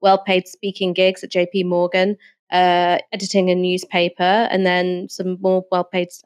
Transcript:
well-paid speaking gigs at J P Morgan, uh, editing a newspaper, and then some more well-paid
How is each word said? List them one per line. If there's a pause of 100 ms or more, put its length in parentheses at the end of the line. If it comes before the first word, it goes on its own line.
well-paid
speaking
gigs
at
J
P
Morgan, (360)
uh, (140)
editing
a
newspaper,
and
then
some
more
well-paid (180)